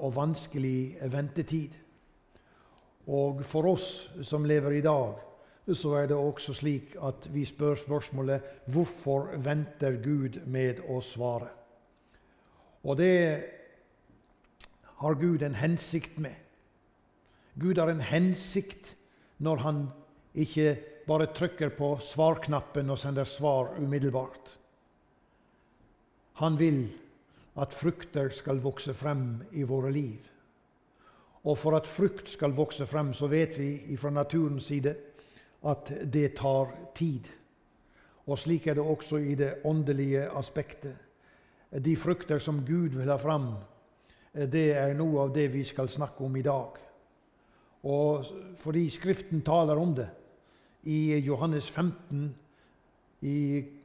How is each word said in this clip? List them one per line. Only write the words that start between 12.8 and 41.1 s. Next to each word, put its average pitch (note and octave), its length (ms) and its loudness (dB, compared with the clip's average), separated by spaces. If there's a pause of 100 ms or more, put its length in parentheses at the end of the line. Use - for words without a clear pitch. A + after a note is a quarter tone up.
Og C#3 120 0
det E3+ 480 4 (1500)
har D3+ 240 0
Gud E3 220 2
en C#3+ 120 -2
hensikt E3 640 -2
med. D3 140 -4 (1300)
Gud F3 180 2
har E3 140 4
en D#3 80 -2
hensikt F3+ 920 0 (440)
når D#3 180 0
han C#3+ 340 0 (440)
ikke D3+ 440 2 (280)
bare D#3 200 4 (100)
trykker E3 400 0
på C#3+ 240 0
svarknappen D3+ 880 2
og C3 80 -2
sender C#3 300 -2
svar C#3 480 2
umiddelbart. C#3 840 -2 (1800)
Han D#3 180 4
vil C#3+ 280 4 (760)
at - 140 -4
frukter D3 560 -2
skal C3+ 340 -2
vokse C3+ 300 -4
frem C3 480 -2 (100)
i C#3+ 160 -2
våre C3 240 0
liv. C3 320 -4 (1200)
Og D3 140 2
for D#3 180 4
at D#3 100 0
frukt - 440 0
skal C#3+ 260 0
vokse D3 300 0
frem, D3 260 -2
så C#3+ 140 -2
vet D#3 320 2
vi C#3 160 -2 (180)
ifra C#3+ 180 -4
naturens C#3+ 540 0
side C#3+ 300 0 (720)
at C#3+ 240 -2 (160)
det C#3+ 300 2
tar C3+ 320 2 (260)
tid. C#3+ 300 -2 (1080)
Og C#3 80 0
slik D#3+ 320 0
er D3 80 2
det D3 80 4
også D3+ 320 0
i C#3+ 160 0
det C#3 220 0 (100)
åndelige C#3 640 2 (100)
aspektet. - 560 -8 (760)